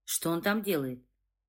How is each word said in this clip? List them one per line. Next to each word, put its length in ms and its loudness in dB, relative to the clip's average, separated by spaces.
Что 260 -2
он 120 0
там 200 2
делает? 440 -2